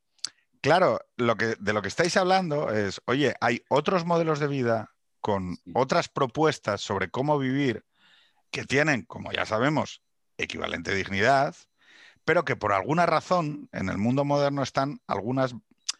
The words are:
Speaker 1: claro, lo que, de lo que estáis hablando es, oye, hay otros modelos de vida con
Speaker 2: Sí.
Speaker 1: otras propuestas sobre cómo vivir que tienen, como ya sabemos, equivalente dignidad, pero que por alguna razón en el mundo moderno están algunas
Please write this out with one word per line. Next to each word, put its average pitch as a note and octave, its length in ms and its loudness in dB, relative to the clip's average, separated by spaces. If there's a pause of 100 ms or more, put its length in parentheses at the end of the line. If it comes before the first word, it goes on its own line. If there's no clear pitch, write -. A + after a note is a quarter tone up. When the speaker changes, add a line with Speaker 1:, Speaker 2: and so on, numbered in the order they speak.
(600)
Speaker 1:
claro, D3+ 400 4 (160)
lo A#2+ 200 2
que, A2+ 220 -2
de G2+ 140 -2
lo G#2 100 0
que G2 60 -6
estáis E3 280 0
hablando F#3 540 2
es, G#2 360 -2
oye, C3 340 2
hay A#2+ 280 0
otros E3 360 2
modelos E3 360 0
de D3 80 0
vida A#2 440 -2 (280)
con F#2+ 360 -2
Speaker 2:
Sí. - 180 -18
Speaker 1:
otras C3 340 2
propuestas C#3+ 720 0
sobre F#2+ 300 -4
cómo D3 280 0
vivir C3 460 -2 (680)
que B2 140 -8
tienen, C3+ 380 2
como - 300 -12
ya - 120 -2
sabemos, A#2 580 -2 (360)
equivalente E2 560 -6
dignidad, G#2+ 600 2 (680)
pero D#3+ 200 2
que C3 120 -2
por G2+ 160 0
alguna C#3 340 2
razón D#3 680 0
en G2+ 160 -4
el F2+ 100 -2
mundo B2+ 260 2
moderno C#3+ 380 0
están C#3 440 -2
algunas B2 480 -2 (460)